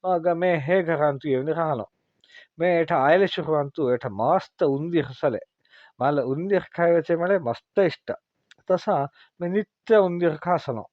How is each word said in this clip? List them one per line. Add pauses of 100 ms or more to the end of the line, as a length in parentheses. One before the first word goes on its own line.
मग
मे
हे
घरांत
येऊन
राहिलो. (720)
मे
एठा
आयले
शुरुवांतू
एठा
मस्त
उंदीर
हसले. (600)
मला
उंदीर (140)
खायचे
म्हणे
मस्त
इष्ट. (580)
तसा (340)
मी
नित्य
उंदीर
खासलो. (100)